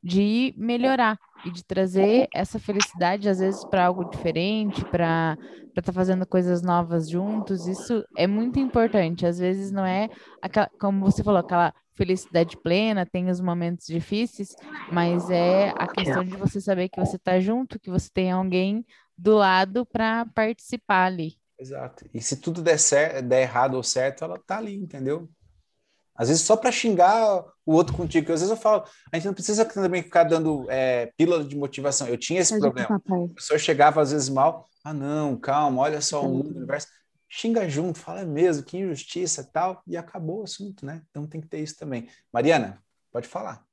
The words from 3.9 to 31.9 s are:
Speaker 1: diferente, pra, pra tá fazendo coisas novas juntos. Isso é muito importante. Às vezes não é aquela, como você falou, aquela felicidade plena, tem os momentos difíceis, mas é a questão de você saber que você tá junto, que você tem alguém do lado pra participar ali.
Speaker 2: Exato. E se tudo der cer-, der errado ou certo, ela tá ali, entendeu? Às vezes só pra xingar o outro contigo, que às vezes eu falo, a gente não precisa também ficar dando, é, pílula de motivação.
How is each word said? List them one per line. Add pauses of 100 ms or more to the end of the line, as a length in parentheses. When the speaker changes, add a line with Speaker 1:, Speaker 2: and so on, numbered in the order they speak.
Speaker 1:
diferente,
pra, (380)
pra
tá
fazendo
coisas
novas
juntos.
Isso (100)
é
muito
importante.
Às
vezes
não
é (320)
aquela, (100)
como
você
falou,
aquela (220)
felicidade
plena,
tem
os
momentos
difíceis, (360)
mas
é
a
questão
de
você
saber
que
você
tá
junto,
que
você
tem
alguém (320)
do
lado
pra
participar
ali. (220)
Speaker 2:
Exato.
E
se
tudo
der
cer-,
der
errado
ou
certo,
ela
tá
ali,
entendeu? (840)
Às
vezes
só
pra
xingar (200)
o
outro
contigo,
que
às
vezes
eu
falo, (280)
a
gente
não
precisa
também
ficar
dando,
é,
pílula
de
motivação.